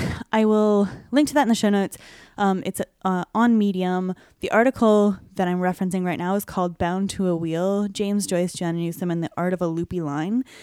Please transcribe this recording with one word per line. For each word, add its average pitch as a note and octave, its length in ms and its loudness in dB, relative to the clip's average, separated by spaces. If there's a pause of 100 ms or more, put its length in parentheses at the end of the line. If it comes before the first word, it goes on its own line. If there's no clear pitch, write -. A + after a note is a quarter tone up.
(320)
I A3 140 4
will G#3+ 420 4 (220)
link C#4 180 4
to - 60 -10
that C#4+ 80 4
in A3+ 60 2
the A#3 60 4
show G#3+ 140 0
notes. G3+ 300 0 (400)
Um, F#3+ 260 2
it's, - 160 -6 (240)
uh, F#3 200 0 (100)
on A3+ 240 4
Medium. F#3 560 0 (260)
The - 100 -6
article G#3+ 680 4 (160)
that F#3 140 0
I'm F3+ 120 -2
referencing F3+ 440 -2
right F3 140 -2
now F3+ 160 -2
is G3+ 120 -4
called F3 320 -4
Bound F#3 320 -2
to F#3 180 -2
a F3 80 0
Wheel, F3+ 520 -2
James G3+ 380 -2
Joyce, F3 280 -2
John E3+ 220 -4
Newsom, E3+ 340 -4
and E3+ 120 -2
the - 140 -4
Art F3+ 160 -2
of F3 80 -4
a F3 60 -2
Loopy E3+ 340 -4
Line. D#3+ 440 -4 (180)